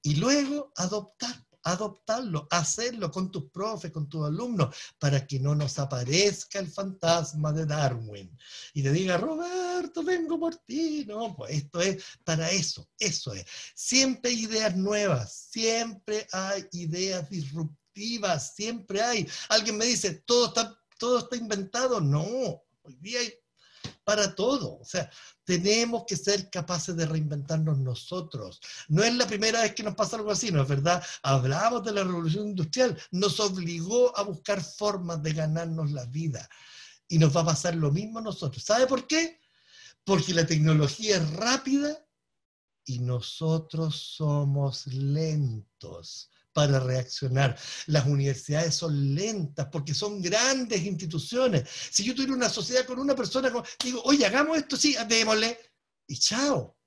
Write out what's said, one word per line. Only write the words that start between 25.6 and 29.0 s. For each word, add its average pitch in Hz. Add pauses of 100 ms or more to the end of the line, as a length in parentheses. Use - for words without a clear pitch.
que 185
ser 196
capaces 175
de 165
reinventarnos 156
nosotros. 127 (280)
No 165